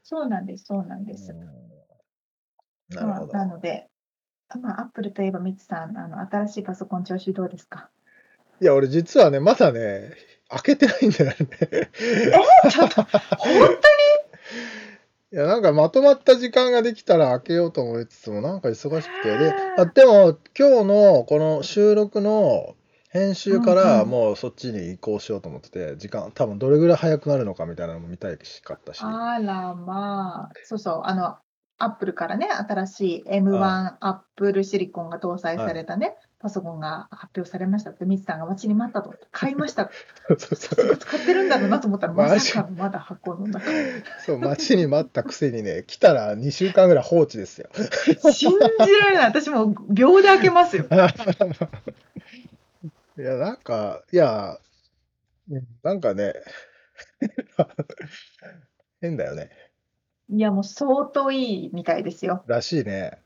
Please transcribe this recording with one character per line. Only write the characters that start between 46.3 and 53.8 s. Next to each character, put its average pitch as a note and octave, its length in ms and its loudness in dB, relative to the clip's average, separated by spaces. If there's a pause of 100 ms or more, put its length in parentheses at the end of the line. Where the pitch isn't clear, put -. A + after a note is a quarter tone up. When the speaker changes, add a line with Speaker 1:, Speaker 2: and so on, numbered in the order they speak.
Speaker 2:
二 A#2+ 180 -6
週 F#3 220 -4
間 F#3 160 6
ぐ D#3+ 60 6
ら B2+ 60 2
い - 20 -8
放 E3+ 160 0
置 D3 180 0
で F#2+ 80 -8
す - 140 -20
よ。 - 100 -18 (600)
Speaker 1:
信 - 200 0
じ F#4+ 60 4 (420)
ら G4+ 120 4
れ F#4+ 40 2
な D#4+ 60 4
い。 B3 40 6
私 C#4+ 260 -2
も A3 140 0
う G#3 100 -2 (140)
秒 C#4+ 340 6
で G4 60 8
開 F#4+ 120 6
け F#4 80 4
ま F4 160 6
す C4 120 -4
よ。 D#3 120 -2
Speaker 2:
<laughs> E3 80 4 (2250)
い C#3+ 40 -14
や、 C3 140 -6
な C3 180 -4
ん - 40 -16
か、 G#2+ 440 -6 (100)